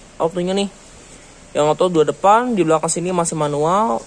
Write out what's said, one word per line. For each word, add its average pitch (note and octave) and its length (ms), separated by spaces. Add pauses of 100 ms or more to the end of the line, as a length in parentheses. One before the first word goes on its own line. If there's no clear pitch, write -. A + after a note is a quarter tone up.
(220)
autonya F3+ 320
nih. G3+ 160 (880)
Yang D3 160
auto F#3 160
dua D#3 160
depan, A3 480
di F3+ 80
belakang D#3+ 400
sini F3+ 80
masih E3+ 240
manual, D3+ 720